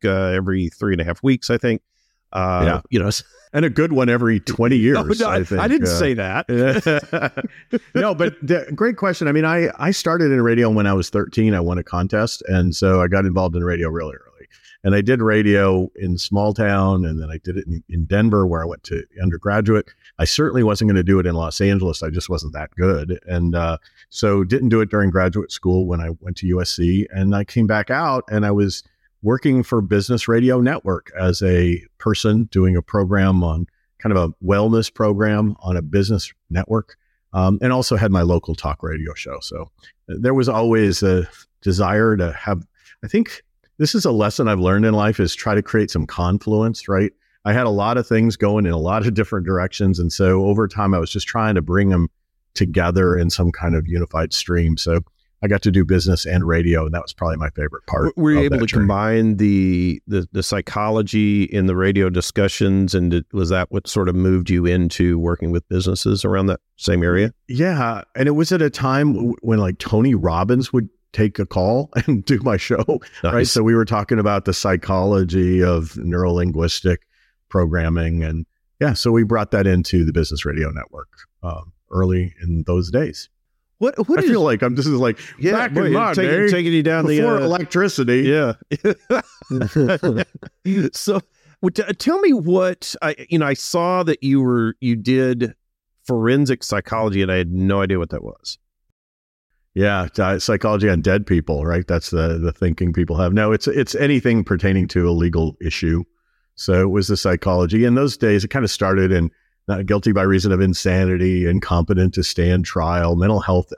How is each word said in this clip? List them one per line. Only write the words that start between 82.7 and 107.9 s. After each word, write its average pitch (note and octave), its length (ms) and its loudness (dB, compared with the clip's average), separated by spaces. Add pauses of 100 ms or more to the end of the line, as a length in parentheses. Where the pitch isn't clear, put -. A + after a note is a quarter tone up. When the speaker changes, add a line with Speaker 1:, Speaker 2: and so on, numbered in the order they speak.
Speaker 2:
days. - 360 -4 (520)
Speaker 1:
What, C4 180 -2 (100)
what D#4+ 120 2
Speaker 2:
I F#4+ 40 0
Speaker 1:
is D#4+ 60 2
Speaker 2:
feel G#3+ 140 2
like A#2+ 180 0
I'm, B2 140 0
this C3+ 100 -2
is, C#3+ 140 0
like, A#2+ 180 0 (220)
Speaker 1:
Yeah, F3 140 0
Speaker 2:
back A3+ 200 -2
Speaker 1:
boy, - 120 0
Speaker 2:
in D#3+ 80 2
my G#3+ 200 0
Speaker 1:
taking, F#3 180 0
Speaker 2:
day, G3+ 180 2
Speaker 1:
taking F3 220 0
you D#3+ 120 2
down D#3+ 240 0
the, D3+ 100 2
Speaker 2:
before A#3 200 2
Speaker 1:
uh, C#3 80 0
Speaker 2:
electricity. E3 720 0 (100)
Speaker 1:
Yeah. C#3+ 240 0 (960)
<laughs> B2+ 720 0 (720)
So, G3 260 -4 (420)
well, F#3 100 0
t-, G#3+ 120 -4 (140)
tell F4 220 0
me F4+ 140 4
what F3+ 680 0
I, D#3 140 -2 (140)
you E3 100 2
know, D3+ 60 2
I C#3 80 0
saw F3+ 500 -2
that D#3+ 200 -2
you C3+ 180 2
were, A#2+ 380 0
you A#2+ 160 0
did B2 580 0 (520)
forensic B2+ 580 0
psychology, G#2 580 -2
and F#2 100 0
I F#2 40 2
had F2+ 160 -2
no F#2+ 300 0
idea F#2+ 180 0
what E2 120 -6
that C2 120 -8
was. - 340 -16 (1160)
Speaker 2:
Yeah, F#2+ 400 0
di-, F#2+ 260 0
psychology G#2+ 500 0
on E2+ 120 2
dead G2 240 2
people, D#2 400 0
right? E2+ 220 -2
That's E2+ 220 -2
the, E2 280 0
the E2 140 -2
thinking E2+ 420 -2
people E2 240 0
have. F2+ 160 2
No, G#2+ 180 2
it's, A2 160 0
it's C3+ 280 -2
anything B2+ 480 2
pertaining F#2+ 460 0
to F2 200 0
a - 20 2
legal E2 500 0
issue. E2 420 -2 (520)
So F#2 260 0
it F#2+ 80 2
was F#2+ 180 0
the G#2 100 0
psychology. F2+ 680 0
In A#2+ 100 4